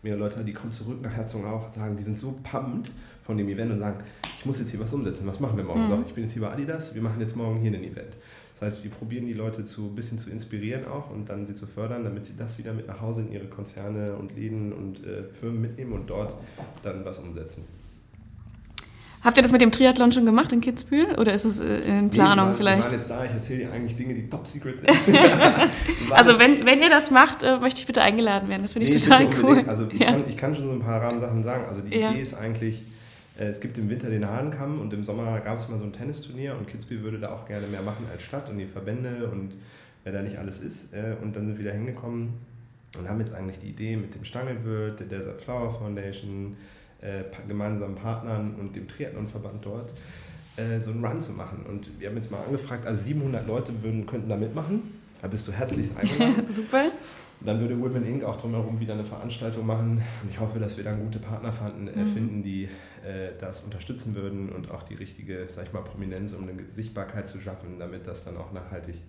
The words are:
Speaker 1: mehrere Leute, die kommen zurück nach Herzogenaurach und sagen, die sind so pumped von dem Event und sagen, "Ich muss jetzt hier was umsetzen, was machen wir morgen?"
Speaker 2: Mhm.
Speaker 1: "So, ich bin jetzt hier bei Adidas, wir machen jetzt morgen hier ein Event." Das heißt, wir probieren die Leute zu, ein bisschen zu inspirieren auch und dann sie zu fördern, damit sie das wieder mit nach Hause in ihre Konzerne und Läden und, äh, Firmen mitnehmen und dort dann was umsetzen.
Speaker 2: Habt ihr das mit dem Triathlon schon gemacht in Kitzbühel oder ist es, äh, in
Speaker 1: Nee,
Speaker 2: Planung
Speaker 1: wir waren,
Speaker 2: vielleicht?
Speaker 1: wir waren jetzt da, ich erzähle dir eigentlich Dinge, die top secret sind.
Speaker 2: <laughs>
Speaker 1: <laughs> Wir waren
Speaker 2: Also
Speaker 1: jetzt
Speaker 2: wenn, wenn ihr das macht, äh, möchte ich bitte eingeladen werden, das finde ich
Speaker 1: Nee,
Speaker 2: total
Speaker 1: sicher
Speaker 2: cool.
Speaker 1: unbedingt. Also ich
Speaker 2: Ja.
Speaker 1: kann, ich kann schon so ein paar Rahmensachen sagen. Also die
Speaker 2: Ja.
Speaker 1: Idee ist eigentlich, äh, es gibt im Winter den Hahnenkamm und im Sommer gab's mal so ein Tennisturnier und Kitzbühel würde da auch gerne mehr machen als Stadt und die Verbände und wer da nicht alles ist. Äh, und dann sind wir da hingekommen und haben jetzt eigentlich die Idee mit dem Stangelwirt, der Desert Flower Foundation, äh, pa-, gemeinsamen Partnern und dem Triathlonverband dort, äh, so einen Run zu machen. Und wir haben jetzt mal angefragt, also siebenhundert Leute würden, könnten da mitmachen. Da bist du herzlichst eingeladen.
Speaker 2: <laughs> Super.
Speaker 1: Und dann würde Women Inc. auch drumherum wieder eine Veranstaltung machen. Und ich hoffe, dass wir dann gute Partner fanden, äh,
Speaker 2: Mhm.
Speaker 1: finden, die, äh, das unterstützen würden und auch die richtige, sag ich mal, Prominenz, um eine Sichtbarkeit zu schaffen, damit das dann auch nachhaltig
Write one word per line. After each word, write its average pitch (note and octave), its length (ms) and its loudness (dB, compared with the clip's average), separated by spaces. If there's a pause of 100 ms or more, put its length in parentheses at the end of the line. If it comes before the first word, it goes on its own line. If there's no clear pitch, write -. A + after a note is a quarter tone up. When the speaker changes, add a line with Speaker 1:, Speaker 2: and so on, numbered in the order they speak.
Speaker 1:
mehrere G#2 180 -4
Leute, G#2 240 -4
die G#2 100 -6
kommen A2+ 180 -10
zurück A2 300 -10
nach A2+ 140 -6
Herzogenaurach A2+ 520 -6
und - 60 -16
sagen, G#2+ 220 -6
die G2+ 80 -8
sind G#2+ 160 -4
so C3 240 -8
pumped - 480 -6 (320)
von G#2+ 140 -4
dem G2+ 120 0
Event A2 220 -2
und G#2 80 -2
sagen, G#2 240 -4 (340)
"Ich - 80 -12
muss C#3 140 -2
jetzt A2 100 -6
hier G2+ 100 -8
was A2+ 140 -4
umsetzen, F#2+ 320 -4
was F#2+ 140 -6
machen A#2 180 -2
wir F#2+ 60 -2
morgen?" F2+ 200 0
Speaker 2:
Mhm. A3 40 2
Speaker 1:
"So, A#2+ 180 2
ich - 80 -14
bin A2+ 120 -6
jetzt A2 80 -6
hier A2+ 100 -4
bei G2+ 80 -4
Adidas, D#3+ 420 -6
wir A2 80 -6
machen A2+ 180 -2
jetzt A2 160 -4
morgen A2+ 260 -2
hier A2 100 2
ein F#2 120 -4
Event." - 320 -12 (380)
Das - 80 -12
heißt, G#2 220 -6
wir G#2+ 80 -10
probieren A#2+ 340 -8
die A#2 80 -6
Leute A2 320 -6
zu, G#2+ 220 -10
ein G2+ 80 -10
bisschen A2+ 240 -8
zu - 100 -12
inspirieren G#2+ 560 -8
auch C#3+ 240 -10
und G#2 200 -10
dann G2+ 180 -8
sie G2+ 80 -10
zu G#2 100 -14
fördern, A2+ 380 -8
damit G2 240 -8
sie - 100 -16
das A2+ 220 -10
wieder A2+ 140 -8
mit A2+ 120 -8
nach G2+ 160 -12
Hause A2+ 200 -4
in G#2+ 100 -6
ihre G2+ 160 -10
Konzerne G2+ 680 -8
und G2+ 200 -10
Läden A2 380 -4
und, G2 300 -10
äh, G2 200 -10
Firmen A2+ 380 -6
mitnehmen A#2 320 -6
und G2 160 -8
dort G#2 280 -6 (460)
dann F#2+ 200 -8
was F#2 140 -10
umsetzen. E2 460 -12 (1600)
Speaker 2:
Habt A#3+ 140 8
ihr C4 40 10
das A#3+ 100 8
mit B3 100 10
dem A3+ 100 10
Triathlon B3+ 400 8
schon A#3+ 160 6
gemacht A#3+ 240 6
in A#3+ 100 4
Kitzbühel C#4+ 560 2
oder A3 160 6
ist G#3 120 2
es, G#3+ 140 2
äh, G3+ 200 0
in G3+ 260 4
Speaker 1:
Nee, G#3 60 4
Speaker 2:
Planung G3+ 260 10
Speaker 1:
wir F#3+ 120 8
waren, F#3+ 80 2
Speaker 2:
vielleicht? G3 260 6
Speaker 1:
wir B2 80 2
waren B2 80 0
jetzt - 100 -6
da, B2 160 -2
ich A#2 60 -2
erzähle B2 300 -2
dir E2+ 120 -4
eigentlich A#2 240 -4
Dinge, B2 160 -4
die A2+ 160 -4
top - 160 -8
secret C3 320 -8
sind. - 120 0
Speaker 2:
<laughs> D4 180 10
Speaker 1:
<laughs> - 0 -
Wir G#3 80 10 (160)
waren C#4 400 8 (400)
Speaker 2:
Also A#3+ 220 12
Speaker 1:
jetzt A3+ 60 8
Speaker 2:
wenn, C4 280 10
wenn C#4 120 10
ihr E4 120 8
das D4+ 180 8
macht, B3+ 320 10
äh, C4 160 6
möchte B3+ 220 2
ich - 80 -10
bitte B3 160 6
eingeladen G3+ 460 4
werden, F#3+ 120 -2
das G3 120 -4
finde A3+ 140 2
ich D3 60 6
Speaker 1:
Nee, D3+ 60 8
Speaker 2:
total - 260 12
Speaker 1:
sicher - 140 4
Speaker 2:
cool. A#2+ 60 6
Speaker 1:
unbedingt. C4+ 240 8
Also A2 220 0
ich G#2+ 80 -4
Speaker 2:
Ja. A#3 120 8
Speaker 1:
kann, D3 180 4
ich A2 80 -6
kann C#3+ 160 0
schon C#3+ 120 -4
so C3+ 80 -2
ein B2 60 -2
paar A2+ 220 0
Rahmensachen A#2+ 420 0
sagen. B2 240 -2
Also G2+ 140 -6
die - 160 -2
Speaker 2:
Ja. A3 140 2
Speaker 1:
Idee C3+ 100 0
ist - 140 -8
eigentlich, A2+ 480 -4 (560)
äh, G#2 60 -2
es G#2 160 -4
gibt A#2 180 -8
im G#2 100 0
Winter B2 220 -4
den G#2 160 0
Hahnenkamm C#3 520 -4
und G#2+ 140 -6
im G#2 100 -4
Sommer A2 360 -4
gab's A2+ 300 -6
mal A2 100 -4
so G#2+ 60 -6
ein G2+ 80 -8
Tennisturnier C3+ 640 -10
und G#2+ 120 -10
Kitzbühel A2+ 340 -10
würde A2 180 -6
da G2+ 140 -8
auch - 140 -14
gerne G#2 180 -8
mehr G2 160 -8
machen G#2+ 300 -6
als E2+ 100 -12
Stadt C#3 300 -10
und G#2 80 -8
die F#2+ 80 -8
Verbände A#2+ 640 -6
und G2 240 -8 (480)
wer F#2+ 100 -8
da G2 80 -4
nicht G2+ 160 -8
alles G2 220 -10
ist. - 340 -14
Äh, G#2+ 300 -6
und G#2+ 120 -6
dann G#2 120 -6
sind G#2+ 100 -6
wir G#2 80 -8
da G2+ 60 -4
hingekommen A#2 640 -6 (640)
und F2+ 100 -10
haben G#2+ 120 -2
jetzt A2 120 -6
eigentlich F#2+ 240 -10
die G#2 120 -14
Idee A2 280 -6
mit G2 160 -6
dem - 100 -12
Stangelwirt, A2 760 -6
der F#2+ 80 -10
Desert G2 340 -10
Flower A#2+ 320 -6
Foundation, G2+ 840 -8 (460)
äh, G2 220 -8
pa-, - 240 -14
gemeinsamen G#2 480 -4
Partnern G#2+ 600 -4
und G2 200 -10
dem G2 120 -12
Triathlonverband G#2 760 -10
dort, A#2 280 -10 (640)
äh, A2+ 240 -2
so G#2+ 120 -4
einen A2+ 140 -4
Run D#3+ 160 -2
zu G2+ 120 -8
machen. F#2 340 -10
Und G2+ 320 -12
wir G2 80 -8
haben G#2+ 80 -6
jetzt A2 160 -8
mal G2+ 120 -8
angefragt, B2 440 -6
also G#2 160 -2
siebenhundert C3 420 -2
Leute A#2+ 280 -4 (100)
würden, A2 220 -4
könnten A2 240 -6
da G2+ 80 0
mitmachen. D#3 440 -2 (400)
Da F#2+ 60 -8
bist G#2 200 -6
du G#2 40 -8
herzlichst G#2+ 480 -4
eingeladen. A#3 480 2
Speaker 2:
<laughs> - 60 -8
Super. A3 320 0 (560)
Speaker 1:
Und G#2 60 -6
dann G#2+ 120 0
würde A#2+ 200 -2
Women B2 260 -2
Inc. A#2+ 180 -4
auch A2 140 -4
drumherum A2+ 420 -4
wieder A2 140 -4
eine G#2+ 100 -4
Veranstaltung A2+ 640 -6
machen. A2+ 340 0 (220)
Und G2+ 60 -6
ich - 100 -10
hoffe, A2 180 -4
dass G#2+ 200 -4
wir G#2 80 -8
dann G#2+ 160 -4
gute A2 180 -6
Partner A2 320 -8
fanden, G#2 380 -8
äh, - 100 -6
Speaker 2:
Mhm. G#3 140 0
Speaker 1:
finden, A2 300 -2
die, G2 200 -4
äh, F#2+ 760 -12
das G2 220 -12
unterstützen G#2+ 540 -8
würden G2 340 -6
und - 220 -10
auch - 100 -12
die - 140 -14
richtige, F#2+ 540 -12
sag F#2 180 -12
ich - 60 -14
mal, F#2+ 100 -8
Prominenz, G2 500 -8
um F#2+ 140 -10
eine F#2+ 260 -12
Sichtbarkeit G#2 540 -10
zu G2 140 -14
schaffen, F#2 360 -14
damit F2+ 300 -12
das F2 160 -14
dann F2 140 -12
auch F2 160 -12
nachhaltig F2 420 -12 (140)